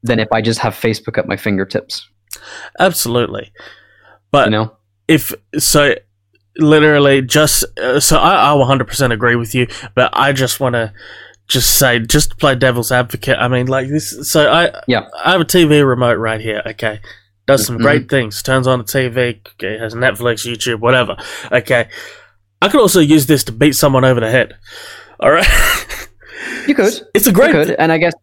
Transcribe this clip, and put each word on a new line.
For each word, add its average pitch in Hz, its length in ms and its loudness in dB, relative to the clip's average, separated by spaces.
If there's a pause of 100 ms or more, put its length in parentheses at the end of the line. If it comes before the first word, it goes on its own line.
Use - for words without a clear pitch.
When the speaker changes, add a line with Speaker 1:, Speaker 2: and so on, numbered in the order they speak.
Speaker 1:
than 117 160 0
if 110 120 -2
I 113 100 0
just 113 180 -2
have 110 140 -2
Facebook - 440 -4
at - 100 -2
my 98 100 -4
fingertips. - 680 -6 (720)
Speaker 2:
Absolutely. 120 720 -2 (800)
But 139 160 4
Speaker 1:
You 107 40 0
know? 110 260 -2 (300)
Speaker 2:
if, - 260 0 (240)
so 143 380 2 (640)
literally 151 640 4
just, 147 420 0 (160)
uh, 127 200 0
so - 180 2
I, 160 320 2
I 151 40 2
one 135 140 4
hundred 131 200 0
percent 123 260 -2
agree 117 220 0
with 117 200 -4
you, 123 120 0 (280)
but 127 180 2
I 139 200 0
just 131 260 -2
wanna 120 340 -4 (540)
just - 300 0
say, 120 220 2
just 113 400 0
play 135 160 2
devil's 120 360 0
advocate. 127 480 -2
I 123 80 -2
mean, 123 200 -2
like, 131 200 -2
this, 147 420 -6
so 151 220 2
I, 170 220 2 (140)
Speaker 1:
Yeah. 120 140 0 (220)
Speaker 2:
I 165 80 2
have 180 100 2
a 156 40 0
T 180 200 2
V 147 160 4
remote 123 360 2
right 110 240 -4
here, 107 240 -6
okay? 107 340 -8 (460)
Does 135 200 2
some 120 100 -6
Speaker 1:
Mm-hmm. 113 80 -2
Speaker 2:
great 147 260 0
things. 120 320 -4
Turns 131 260 -2
on 127 120 0
the 110 60 -10
T 131 220 -2
V, 120 340 -4 (120)
okay, 104 240 -10
has 113 160 -8
Netflix, 117 540 -2
YouTube, 117 320 -6
whatever, 117 360 0 (360)
okay? 120 360 0 (760)
I 196 80 2
could 277 120 4
also 190 180 4
use 147 280 4
this 151 180 2
to - 60 -12
beat 131 240 2
someone 131 280 2
over 127 160 4
the 113 120 -2
head, 123 220 0 (680)
all - 120 4
right? - 160 2
<laughs> - 600 -2 (600)
Speaker 1:
You 285 80 2
could. 220 180 2 (200)
Speaker 2:
It's - 140 2
a 233 40 4
great 226 240 6
Speaker 1:
You 151 100 4
could, 143 140 -4
and 160 120 2
I 165 60 2
guess 170 260 0